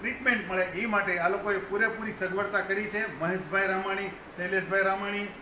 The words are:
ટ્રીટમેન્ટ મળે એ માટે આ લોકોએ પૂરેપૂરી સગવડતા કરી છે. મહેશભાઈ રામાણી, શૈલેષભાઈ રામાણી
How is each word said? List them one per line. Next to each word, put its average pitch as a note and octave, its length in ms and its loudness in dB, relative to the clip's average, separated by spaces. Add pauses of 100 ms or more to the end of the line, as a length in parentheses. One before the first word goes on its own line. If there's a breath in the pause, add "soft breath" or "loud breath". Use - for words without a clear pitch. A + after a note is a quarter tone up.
ટ્રીટમેન્ટ A#3 500 0
મળે F#3 120 2
એ F3+ 240 -2
માટે G3 320 2
આ E3+ 100 4
લોકોએ G3 300 2
પૂરેપૂરી G#3+ 540 0
સગવડતા F#3+ 480 0
કરી G3 240 0
છે. G#3 360 -4
મહેશભાઈ F#3 460 0
રામાણી, F#3+ 420 0
શૈલેષભાઈ F#3 720 0
રામાણી G3+ 460 0 (140)